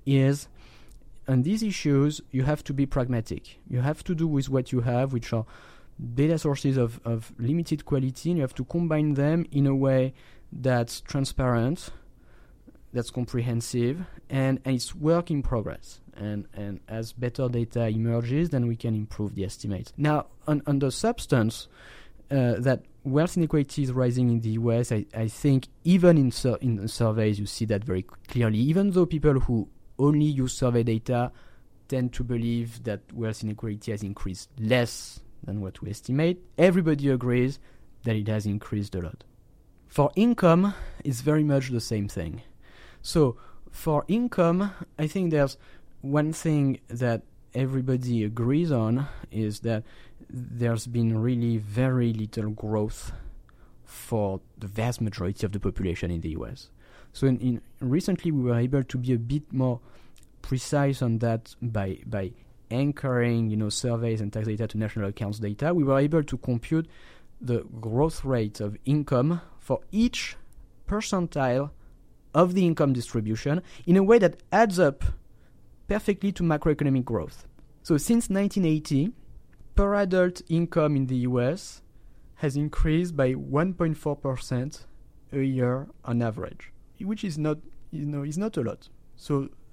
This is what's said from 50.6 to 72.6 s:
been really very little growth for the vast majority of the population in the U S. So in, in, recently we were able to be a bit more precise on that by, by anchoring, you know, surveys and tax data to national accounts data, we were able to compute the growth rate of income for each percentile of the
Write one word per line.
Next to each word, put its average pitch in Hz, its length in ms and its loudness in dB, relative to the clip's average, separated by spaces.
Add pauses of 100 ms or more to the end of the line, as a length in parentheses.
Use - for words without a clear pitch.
been 117 300 2
really 117 400 2
very 120 540 2
little 107 380 -4
growth 107 600 -4 (720)
for 101 580 -4 (160)
the 107 100 -10
vast 110 320 -2
majority 98 460 -4
of 95 60 -2
the 101 80 -4
population 92 500 -2
in 85 120 -4
the 80 80 -6
U - 180 -6
S. - 220 -16 (440)
So - 140 0
in, 127 120 2
in, 123 220 -2 (180)
recently 170 520 0
we 139 120 0
were 120 160 2
able 127 240 0
to 127 140 -6
be 123 160 0
a 117 60 2
bit 135 340 -6
more 127 260 0 (640)
precise 139 600 0
on 113 180 0
that 117 420 -2
by, 107 440 -4
by 98 260 -6 (400)
anchoring, 120 800 0
you 107 80 0
know, 107 120 0
surveys 113 520 -2
and 101 100 -4
tax 110 160 -4
data 107 200 -2
to 107 100 -6
national 107 320 -2
accounts 104 300 -6
data, 113 340 -2
we 170 100 2
were 135 160 4
able 147 240 2
to 135 140 -6
compute 160 500 -2 (540)
the 120 240 -2 (160)
growth 123 420 0
rate 117 360 -2
of 104 260 -4
income 147 560 2 (180)
for - 220 -4 (100)
each - 460 -2 (500)
percentile 147 840 0 (640)
of 180 200 6
the 185 120 4